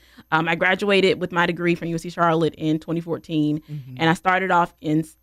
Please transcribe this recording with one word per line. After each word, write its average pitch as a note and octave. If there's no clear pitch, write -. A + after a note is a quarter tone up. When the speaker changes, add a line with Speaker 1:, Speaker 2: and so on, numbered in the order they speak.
Speaker 1:
Um, D#3+
I E3
graduated F#3
with F3
my F3
degree F3
from E3+
U E3
S E3
C F3
Charlotte E3
in D#3
twenty E3
fourteen, D3+
Speaker 2:
Mm-hmm. C3+
Speaker 1:
and E3
I E3
started F#3
off F3
in D#3
s-, -